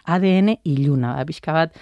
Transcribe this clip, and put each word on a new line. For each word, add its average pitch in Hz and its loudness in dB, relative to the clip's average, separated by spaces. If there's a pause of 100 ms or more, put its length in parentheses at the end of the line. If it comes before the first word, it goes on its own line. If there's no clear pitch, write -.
A 180 -2
D 190 2 (160)
N 214 0
iluna, 139 0
ba, 131 -4
pixka - -8
bat 160 0